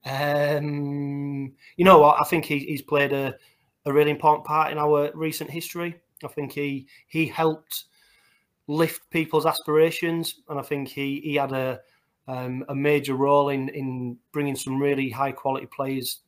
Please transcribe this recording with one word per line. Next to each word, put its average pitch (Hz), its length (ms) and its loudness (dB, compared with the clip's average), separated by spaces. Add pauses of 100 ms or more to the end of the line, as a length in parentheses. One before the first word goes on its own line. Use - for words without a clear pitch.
Um, 143 1500 -2 (220)
you 170 80 2
know 180 160 12
what? 147 220 8
I - 20 2
think 160 220 -2
he, 143 140 -2
he's 139 220 -8
played 143 300 0
a, 139 240 -2 (500)
a 143 80 -2
really 151 180 4
important 151 340 2
part 151 260 0
in 151 60 -6
our 147 360 2
recent 156 360 -8
history. 170 500 -10 (240)
I 139 60 -10
think 139 240 -8
he, 139 340 -6 (200)
he 160 200 -2
helped 160 560 -2 (840)
lift 156 420 -2
people's 160 360 0
aspirations, 165 1000 0
and 147 100 -6
I 135 60 -6
think 139 240 -6
he, 139 320 -6
he 147 160 -6
had 139 160 0
a, 131 300 -4 (480)
um, 127 400 -8
a 139 60 -6
major 139 400 0
role 143 340 4
in, 139 200 -4
in 127 480 -8 (140)
bringing 143 240 -4
some 135 260 -4
really 139 280 0
high 135 240 -4
quality 135 340 -4
players 135 600 -6